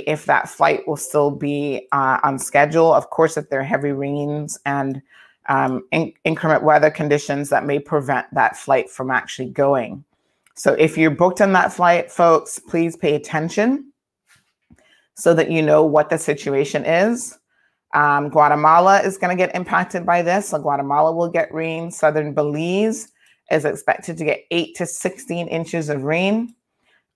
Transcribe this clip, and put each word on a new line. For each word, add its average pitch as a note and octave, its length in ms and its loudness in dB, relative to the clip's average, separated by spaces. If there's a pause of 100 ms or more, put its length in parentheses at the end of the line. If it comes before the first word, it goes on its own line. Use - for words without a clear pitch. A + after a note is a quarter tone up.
if D3+ 180 -2
that D3 220 0
flight - 400 -2
will D3+ 80 -4
still D3 360 0
be, C#3+ 600 -4
uh, C3+ 320 2
on C#3 140 0
schedule. D3+ 560 4
Of B2 160 2
course, D#3+ 280 0
if D3 120 -6
there C3+ 100 -2
are C#3 40 -2
heavy C#3+ 280 -2
rains D3 760 -6
and, C#3 340 -4 (480)
um, C3+ 420 -2
in-, D#3+ 220 -2 (120)
inclement D#3+ 360 0
weather D3+ 300 4
conditions, D3 580 -2
that C#3 160 0
may C#3+ 140 -2
prevent C#3 560 -4
that B2+ 200 2
flight C3+ 320 -2
from C3 220 -8
actually B2+ 400 -6
going. C#3 560 -2 (520)
So C#3+ 160 0
if D#3 220 2
you're D#3+ 140 4
booked F3+ 320 2
on G3 120 4
that F3+ 200 2
flight, F3 380 2
folks, E3 480 2
please E3 360 -4
pay D3 200 0
attention G#3 760 -2 (1200)
so E3+ 180 4
that D#3+ 160 2
you D#3+ 140 0
know D3+ 200 6
what D3+ 260 2
the D#3+ 100 -2
situation C#3+ 640 -2
is. G3 520 -2 (580)
Um, D3 340 2
Guatemala D#3 720 6
is F#3+ 160 -4
gonna F3+ 180 -2
get F3+ 200 0
impacted F3+ 500 -4
by F3 160 2
this. F#3 280 -2
So D3+ 100 -4
Guatemala C#3+ 520 0
will E3+ 180 -2
get E3 220 -2
rain. E3 380 -6
Southern D3+ 440 -2
Belize E3 760 -2 (420)
is D3+ 140 0
expected - 540 -4
to E3 40 -8
get - 280 -4
eight E3+ 240 -4
to F3 100 -6
sixteen F3 640 -8
inches E3 420 -6
of C#3 140 -6
rain. G3 520 -2 (600)